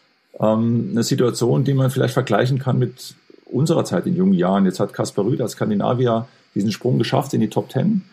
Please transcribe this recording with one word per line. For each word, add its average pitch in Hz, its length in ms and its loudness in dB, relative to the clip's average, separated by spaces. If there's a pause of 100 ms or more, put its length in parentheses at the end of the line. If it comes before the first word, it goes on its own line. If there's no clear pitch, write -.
(400)
ähm, 110 520 0
eine 113 120 0
Situation, 127 600 0
die 139 100 0
man 131 180 2
vielleicht 127 220 0
vergleichen 123 460 0
kann 127 200 0
mit - 360 -6 (300)
unserer 156 400 0
Zeit - 220 -2
in - 80 0
jungen 95 180 4
Jahren. 95 320 4
Jetzt 92 140 0
hat 101 120 0
Kaspar - 320 -2
Rüth 131 160 0
als 113 140 -4
Skandinavier 113 760 0 (280)
diesen 104 160 0
Sprung 127 260 -2
geschafft 123 360 -2
in 120 80 0
die 110 60 2
Top - 220 -4
Ten. - 440 0